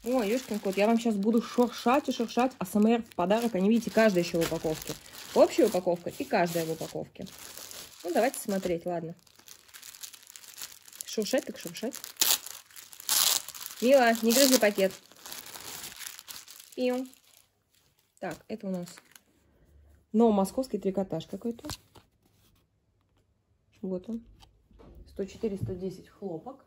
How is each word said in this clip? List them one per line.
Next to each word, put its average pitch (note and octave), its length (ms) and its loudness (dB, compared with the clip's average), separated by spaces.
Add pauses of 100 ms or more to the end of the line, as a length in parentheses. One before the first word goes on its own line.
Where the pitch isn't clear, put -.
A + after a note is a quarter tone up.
Ой, A#3+ 240 2
ешкин A3 300 -2
кот, F#3+ 180 -2
я G3+ 120 4
вам A#3 100 6
щас A#3 160 2
буду G#3+ 260 4
шуршать A#3+ 680 2
и B3+ 40 -2
шуршать A#3+ 460 0
А F#3 80 -4
С - 80 -12
М G#3+ 120 6
Р A3+ 160 4
в - 120 -18
подарок. A3 400 2
Они, F#3+ 140 2
видите, A3+ 240 2
каждая G#3 320 6
еще E3+ 160 -2
в D#3+ 60 2
упаковке. D#3+ 480 -4 (420)
Общая D4 300 6
упаковка F3+ 440 0
и - 140 -8
каждая E3+ 400 0
в D#3+ 80 -4
упаковке. D#3+ 540 -10 (760)
Ну, F4 100 -6
давайте B3+ 280 0
смотреть, F#3 460 -4
ладно. E3+ 280 -6 (1900)
Шуршать A3+ 380 -2
так - 140 -12
шуршать. G#3+ 360 -8 (1900)
Мила, B3 300 8 (100)
не A3+ 100 4
грызи C4 260 6
пакет. G#3 340 2 (1800)
Пиу. B3+ 320 -2 (1120)
Так, E3 300 -10
это A3 180 -10
у F#3+ 40 -6
нас F3 180 -6 (1200)
новомосковский G#3+ 680 2
трикотаж F#3+ 480 -4
какой-то. A#3 420 -10 (2250)
Вот F#3 260 -6
он. A3+ 160 -10 (840)
Сто - 180 -6
четыре, G3 320 -6
сто F#3+ 160 -6
десять F3+ 340 -8
хлопок. G3 580 -12